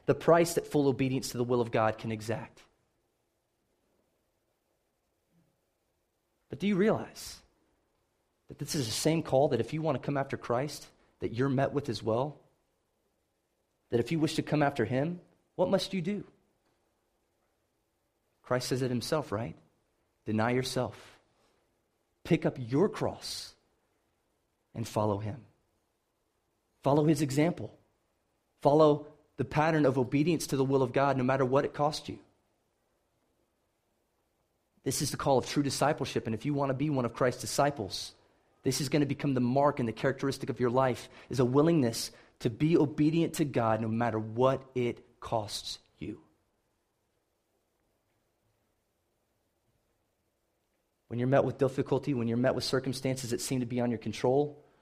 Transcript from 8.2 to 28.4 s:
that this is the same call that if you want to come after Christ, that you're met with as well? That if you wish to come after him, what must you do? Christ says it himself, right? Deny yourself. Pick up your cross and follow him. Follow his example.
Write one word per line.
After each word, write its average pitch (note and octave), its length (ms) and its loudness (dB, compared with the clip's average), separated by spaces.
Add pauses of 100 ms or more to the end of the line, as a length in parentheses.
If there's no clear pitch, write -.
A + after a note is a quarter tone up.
that C3 120 -18
this C#3+ 160 -6
is C#3 100 -2
the G#2+ 80 -6
same D#3+ 300 0
call C#3+ 260 2
that B2 100 0
if A2+ 140 -6
you D#3 80 -4
want D3+ 180 -2
to - 60 -12
come C#3+ 100 -2
after C#3 220 -4
Christ, C3 480 -4 (340)
that G2 140 -6
you're C3 160 0
met C3+ 240 0
with C#3 160 -4
as G#2+ 140 -8
well? A#2+ 340 -2 (1500)
That A#2 100 2
if A#2+ 120 -2
you E3 80 0
wish D#3 160 0
to C#3+ 80 -2
come D3+ 180 0
after C#3 240 2
him, C#3+ 340 -2 (360)
what F3+ 140 0
must F#3+ 240 0
you F#3+ 80 -2
do? G3 220 -6 (2250)
Christ B2+ 260 -2
says C3+ 140 0
it B2 60 -2
himself, B2+ 420 -2
right? G2+ 240 -6 (720)
Deny A2 260 0
yourself. B2+ 440 -2 (1300)
Pick E3 220 0
up D3+ 140 -2
your C3+ 300 0
cross - 640 -8 (1200)
and A2+ 120 -4
follow G#2+ 300 0
him. G#2 200 -8 (1500)
Follow D3 220 4
his D#3 180 4
example. D3+ 500 0 (880)